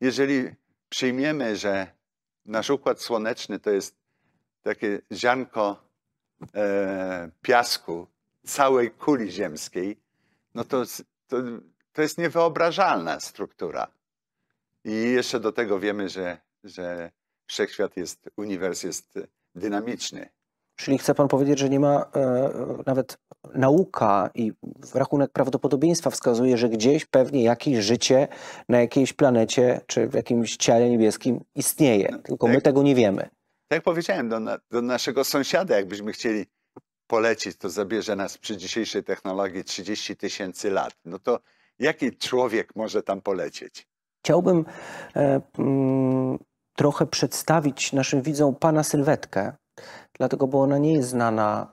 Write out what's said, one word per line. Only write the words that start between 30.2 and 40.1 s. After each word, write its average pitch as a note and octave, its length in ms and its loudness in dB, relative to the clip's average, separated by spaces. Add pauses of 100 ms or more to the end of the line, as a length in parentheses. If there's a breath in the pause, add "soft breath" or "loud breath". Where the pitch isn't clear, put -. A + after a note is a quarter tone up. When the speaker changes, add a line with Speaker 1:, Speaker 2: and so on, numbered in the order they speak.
Speaker 2:
ciele A#2+ 340 4
niebieskim A#2 540 2 (100)
istnieje, C3 580 2
Speaker 1:
No, - 60 -10
Speaker 2:
tylko - 300 -2
my A#2 60 4
Speaker 1:
tak. C3+ 100 4
Speaker 2:
tego C#3 180 4
nie C#3+ 120 6
wiemy. G#2 280 4 (460)
Speaker 1:
Tak D#3 80 0
jak E3 60 -2
powiedziałem, E3 460 -2
do A2+ 120 -2
na-, G#2+ 180 -6 (120)
do A#2+ 120 -2
naszego B2 420 -2
sąsiada, D3 520 0
jakbyśmy G2+ 360 -4
chcieli A2 340 -2 (600)
polecieć, A2 500 0
to G2 140 -8
zabierze G2 460 -2
nas F#2+ 220 -8
przy - 180 -10
dzisiejszej G2 480 -6
technologii F#2+ 600 -6
trzydzieści G2+ 520 -8